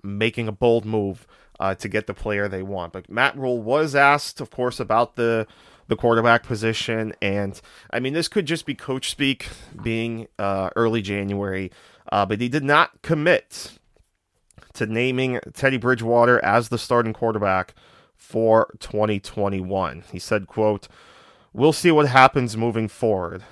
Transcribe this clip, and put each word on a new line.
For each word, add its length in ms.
making 460
a 40
bold 320
move, 440
uh, 160
to 120
get 200
the 60
player 340
they 160
want. 280
But 160
Matt 280
Rhule 260
was 320
asked, 460
of 100
course, 300
about 340
the, 320
the 80
quarterback 480
position, 720
and, 380
I 100
mean, 140
this 120
could 200
just 200
be 80
coach 360
speak 380
being, 460
uh, 340
early 280
January, 680
uh, 160
but 140
he 80
did 160
not 380
commit 760
to 140
naming 520
Teddy 220
Bridgewater 680
as 240
the 100
starting 340
quarterback 600
for 640
twenty 400
twenty-one. 920
He 60
said, 280
quote, 420
"We'll 200
see 180
what 180
happens 480
moving 320
forward. 640